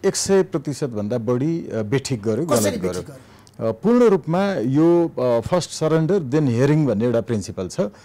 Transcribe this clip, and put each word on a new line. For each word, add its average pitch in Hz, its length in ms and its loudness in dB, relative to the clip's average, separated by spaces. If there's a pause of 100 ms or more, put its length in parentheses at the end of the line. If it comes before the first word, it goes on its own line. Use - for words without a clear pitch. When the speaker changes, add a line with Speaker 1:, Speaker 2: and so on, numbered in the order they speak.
Speaker 1:
एक 190 100 0
सय 196 280 2
प्रतिशत 151 440 -6
भन्दा 107 300 -4
बढी, 123 520 -2
अ, 110 120 -4
बेठिक 110 400 -2
गर्यो, 110 240 -2
Speaker 2:
कसरी 170 100 0
Speaker 1:
गलत 110 80 2
Speaker 2:
बेठिक - 180 -2
Speaker 1:
गर्यो। 90 200 -4
Speaker 2:
गर्यो? - 680 -10
Speaker 1:
अ, - 20 0
पूर्ण 240 320 2
रूपमा 190 500 2
यो, 160 540 2
अ, 123 320 0
फर्स्ट 175 300 -2
सरेन्डर 160 500 0
देन 147 280 0
हियरिङ 139 380 2
भन्ने 110 200 0
एउटा 117 160 0
प्रिन्सिपल 95 460 -6
छ। - 120 -8 (260)